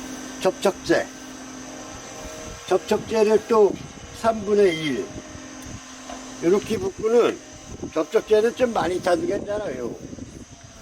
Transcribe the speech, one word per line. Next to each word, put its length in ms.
접촉제, 680
접촉제를 840
또 240
삼분의 580
일. 280
이렇게 360
붓고는 600
접촉제는 640
좀 160
많이 300
타도 240
괜찮아요. 680